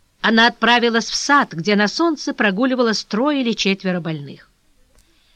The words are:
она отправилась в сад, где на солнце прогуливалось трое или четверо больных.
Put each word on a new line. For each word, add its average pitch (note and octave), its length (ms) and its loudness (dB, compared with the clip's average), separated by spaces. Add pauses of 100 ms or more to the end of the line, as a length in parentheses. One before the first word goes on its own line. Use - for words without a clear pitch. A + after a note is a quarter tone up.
(200)
она A3+ 260 4
отправилась A#3 640 2
в - 40 -8
сад, - 380 0
где E3+ 240 0
на G#3 100 2
солнце D4+ 460 -2
прогуливалось A#3 720 0
трое C4+ 380 -2
или A#3 100 0
четверо F#3+ 480 -2
больных. D#3 480 -10 (880)